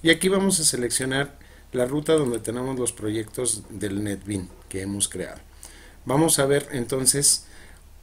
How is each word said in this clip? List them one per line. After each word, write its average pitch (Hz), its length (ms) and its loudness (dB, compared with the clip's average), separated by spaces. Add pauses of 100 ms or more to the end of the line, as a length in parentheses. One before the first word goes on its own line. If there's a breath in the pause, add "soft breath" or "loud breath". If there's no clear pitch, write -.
y 165 80 2
aquí 165 200 4
vamos 190 300 4
a 156 40 -2
seleccionar 131 760 0 (360 loud breath)
la 123 120 2
ruta 147 280 0
donde 127 260 2
tenemos 123 400 -4
los 120 120 -2
proyectos 110 800 -4
del 104 340 -4
NetBeans 95 460 -6 (180)
que 95 140 -8
hemos 101 280 -2
creado. 87 300 -10 (680 loud breath)
Vamos 156 340 4
a 139 80 4
ver 143 240 2
entonces 131 720 0 (580 loud breath)